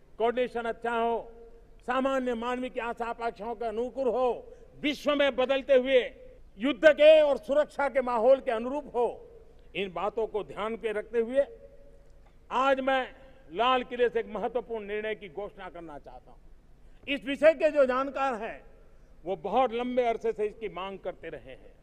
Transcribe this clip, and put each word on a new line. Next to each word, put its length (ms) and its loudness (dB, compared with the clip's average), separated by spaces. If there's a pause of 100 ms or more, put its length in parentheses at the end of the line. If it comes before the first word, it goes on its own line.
(180)
कोऑर्डिनेशन 440 0
अच्छा 300 -4
हो, 400 -2 (500)
सामान्य 520 0
मानवीय 360 -4
की 100 -8
आशा 260 -6
आकांक्षाओं 500 -6
के 100 -8
अनुकूल 420 -4
हो, 500 -2 (220)
विश्व 360 -2
में 200 2
बदलते 380 0
हुए 420 4 (420)
युद्ध 280 -2
के 360 10
और 160 2
सुरक्षा 520 0
के 120 0
माहौल 380 4
के 120 -4
अनुरूप 360 -4
हो। 420 -4 (460)
इन 180 -6
बातों 340 -4
को 160 -6
ध्यान 340 -6
पे 140 -6
रखते 280 -4
हुए 280 0 (1040)
आज 280 2
मैं 360 0 (360)
लाल 320 2
किले 260 0
से 100 -2
एक 80 -6
महत्वपूर्ण 580 -6
निर्णय 300 -6
की 140 -16
घोषणा 400 -12
करना 300 -16
चाहता 320 -20
हूं। 60 -20 (680)
इस 160 -4
विषय 300 4
के 180 2
जो 140 6
जानकार 480 -2
हैं, 320 -8 (580)
वो 120 -4
बहुत 380 0
लंबे 320 -2
अरसे 280 -2
से 120 -4
इसकी 240 -10
मांग 300 -10
करते 300 -12
रहे 120 -14
हैं। 420 -20